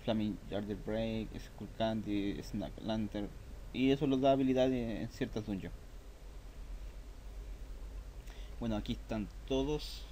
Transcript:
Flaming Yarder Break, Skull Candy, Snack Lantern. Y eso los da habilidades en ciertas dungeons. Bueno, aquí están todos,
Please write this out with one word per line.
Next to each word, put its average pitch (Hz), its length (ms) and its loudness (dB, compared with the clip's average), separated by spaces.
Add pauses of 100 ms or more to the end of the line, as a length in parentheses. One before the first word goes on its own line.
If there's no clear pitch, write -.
Flaming 107 320 2 (120)
Yarder 101 280 -2
Break, 110 600 -2
Skull - 300 -8 (100)
Candy, 104 640 2
Snack 98 300 -4 (100)
Lantern. 104 460 0 (460)
Y 131 180 8
eso 139 160 6
los 135 140 6
da 135 100 10
habilidades 127 720 6
en 117 80 -2
ciertas 110 360 -2
dungeons. 92 300 -2 (2750)
Bueno, 113 160 2
aquí 110 160 -2
están 107 340 -2 (220)
todos, 139 640 0